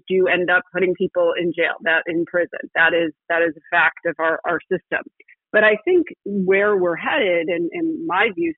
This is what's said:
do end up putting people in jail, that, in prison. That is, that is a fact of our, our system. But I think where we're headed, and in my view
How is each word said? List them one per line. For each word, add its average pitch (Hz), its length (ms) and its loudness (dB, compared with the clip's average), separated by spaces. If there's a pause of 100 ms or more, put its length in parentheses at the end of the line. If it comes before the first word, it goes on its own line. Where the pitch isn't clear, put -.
do 185 200 2
end 175 220 0
up 180 140 2 (100)
putting 180 200 0
people 175 440 0
in 175 180 -2
jail, 165 260 0
that, 165 240 0
in 170 200 -2
prison. 170 340 -4 (160)
That 165 180 4
is, 170 180 0 (180)
that 170 120 0
is 165 160 0
a - 180 -6
fact 165 300 2
of 165 140 -4
our, 160 260 0
our 170 140 -2 (120)
system. - 320 -4 (480)
But 214 120 4
I 214 220 4
think 359 220 2 (160)
where 202 540 2
we're 175 180 0
headed, 180 520 -2
and 170 260 -2
in 165 320 -4
my 190 300 0
view 165 220 -2